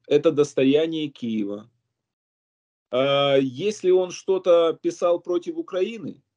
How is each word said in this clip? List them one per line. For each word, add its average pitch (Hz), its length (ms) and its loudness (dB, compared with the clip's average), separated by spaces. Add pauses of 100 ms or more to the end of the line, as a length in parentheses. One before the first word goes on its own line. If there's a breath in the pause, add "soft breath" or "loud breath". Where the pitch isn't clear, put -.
Это 147 240 2
достояние 147 760 0
Киева. 107 600 -8 (1200)
А 139 440 2
если 147 560 0
он 180 200 2
что-то 170 680 2
писал 175 380 0
против 175 380 -6
Украины 185 680 -8 (140)